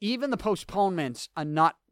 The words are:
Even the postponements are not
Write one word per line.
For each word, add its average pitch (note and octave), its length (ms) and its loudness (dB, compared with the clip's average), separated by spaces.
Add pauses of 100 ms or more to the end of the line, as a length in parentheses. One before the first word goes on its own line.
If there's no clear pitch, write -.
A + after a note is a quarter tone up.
Even B3 300 -2
the A3+ 60 0
postponements F#3 1000 -2
are D#3 80 -4
not D#3 320 4 (160)